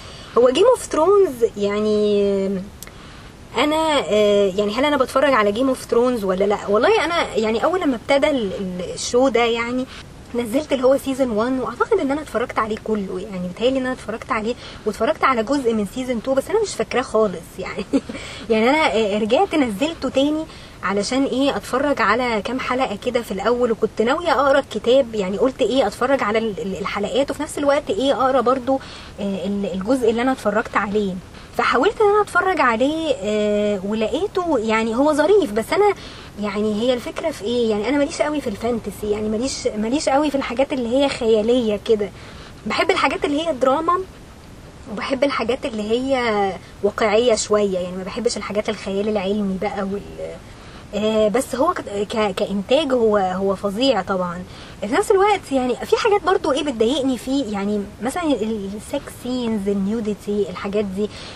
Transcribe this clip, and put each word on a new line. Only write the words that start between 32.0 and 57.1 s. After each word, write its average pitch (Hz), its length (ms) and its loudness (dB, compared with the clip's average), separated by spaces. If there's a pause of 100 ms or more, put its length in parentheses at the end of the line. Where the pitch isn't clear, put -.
إن 415 80 6
أنا 415 140 6
أتفرج 359 380 0
عليه، 277 640 2
آه، 208 600 0
ولقيته 277 760 0
يعني 220 380 0
هو 294 160 4
ظريف، 302 400 4
بس 220 200 -2
أنا 392 220 4 (480)
يعني 208 400 -2
هي 254 120 2
الفكرة 320 360 -4
في 196 140 -8
إيه؟ 233 260 0
يعني 208 180 -2
أنا 285 100 2
ماليش 285 240 0
قوي 302 180 -2
في - 100 -6
الفانتسي، 214 600 -4
يعني 214 180 -4
ماليش، 233 380 -4
ماليش 226 420 -2
قوي 285 220 2
في 269 60 0
الحاجات 262 360 -2
اللي 247 240 0
هي 277 120 4
خيالية 220 760 2
كده. 208 240 2 (580)
بحب 339 240 0
الحاجات 339 340 0
اللي 294 240 0
هي 311 40 2
دراما، 302 460 2 (920)
وبحب 254 320 -2
الحاجات 269 420 -2
اللي 214 240 -6
هي 233 600 0 (300)
واقعية 220 520 4
شوية. 202 440 0
يعني 180 180 -6
ما 190 80 -6
بحبش 220 320 -2
الحاجات 208 320 -4
الخيال 202 400 -4
العلمي 196 540 0
بقى 208 200 -4
وال-، 165 540 -8 (580)
آه، 214 340 4
بس 233 260 0
هو 302 200 4
ك-، - 60 -8 (280)
ك-، 214 260 0
كإنتاج 240 580 0
هو، 226 240 4
هو 190 400 0
فظيع 202 460 0
طبعًا. 180 400 -4 (380)
في 208 140 -4
نفس 403 160 2
الوقت 392 420 2
يعني 254 240 2
في 427 200 0
حاجات 403 260 2
برضو 339 300 2
إيه 302 100 0
بتضايقني 254 560 0